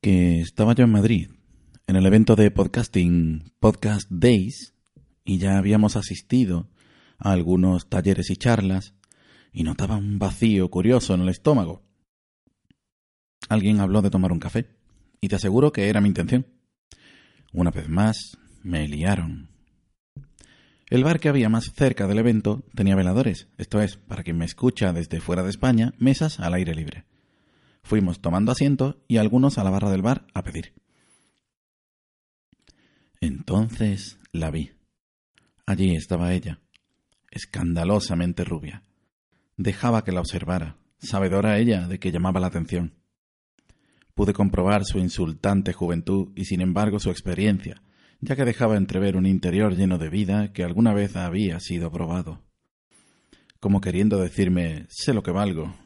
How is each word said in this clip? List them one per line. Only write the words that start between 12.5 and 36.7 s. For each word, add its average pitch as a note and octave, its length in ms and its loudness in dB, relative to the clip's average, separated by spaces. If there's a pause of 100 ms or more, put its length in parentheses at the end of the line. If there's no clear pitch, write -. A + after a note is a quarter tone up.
Alguien G#2+ 300 2
habló G2 200 2
de G2 80 2
tomar F#2 240 2
un E2+ 60 -2
café, - 400 -6 (420)
y G2 80 -4
te G2+ 80 -2
aseguro A2+ 360 2
que G2+ 180 0
era G#2+ 100 4
mi G2+ 80 6
intención. G2 380 0 (1040)
Una F2 180 0
vez D#2 200 -8
más, G#2 480 -2 (240)
me D#2+ 260 -4
liaron. D#2 600 -4 (1400)
El B2+ 160 2
bar D#3+ 160 2
que D#3 80 0
había B2+ 220 2
más A2+ 240 -2
cerca B2 320 0
del G2+ 100 0
evento A2 480 0 (100)
tenía G2 220 2
veladores, F#2+ 520 0 (100)
esto G#2+ 240 -2
es, G2+ 160 -4
para F#2 240 -12
quien E2 160 -4
me E2 80 -2
escucha G2+ 480 -2
desde E2 260 -6
fuera F2 220 -2
de F#2+ 80 -4
España, A#2+ 480 0
mesas C3+ 420 0
al F2 140 -4
aire F2+ 200 -2
libre. D#2 300 -10 (840)
Fuimos F#2+ 320 0
tomando G2 320 0
asiento C#3 560 0
y A2+ 80 2
algunos B2 400 4
a G2+ 80 -2
la F#2+ 60 2
barra G2 200 0
del F#2+ 120 0
bar - 320 -2
a F#2+ 80 -6
pedir. - 320 -12 (2500)
Entonces G2 1000 -4 (120)
la D#2+ 200 -4
vi. D2+ 220 -8 (920)
Allí F#2 320 2
estaba F2 380 -2
ella, D#2+ 260 -6 (720)